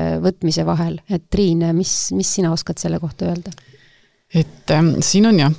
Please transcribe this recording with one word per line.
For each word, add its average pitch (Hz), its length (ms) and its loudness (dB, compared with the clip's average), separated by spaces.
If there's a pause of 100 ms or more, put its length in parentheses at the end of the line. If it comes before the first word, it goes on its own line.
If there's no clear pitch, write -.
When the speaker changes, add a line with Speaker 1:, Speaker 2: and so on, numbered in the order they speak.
(200)
Speaker 1:
võtmise 165 460 -2
vahel? 165 320 -2 (100)
Et 180 220 -6
Triin, 170 460 0
mis, 185 180 0 (180)
mis 185 220 -2
sina 180 180 0
oskad 165 300 -6
selle 165 180 -2
kohta 165 300 -6
öelda? 175 240 -8 (800)
Speaker 2:
Et, 160 380 -2
ähm, 156 300 4
siin 196 260 4
on 220 80 6
jah 147 240 4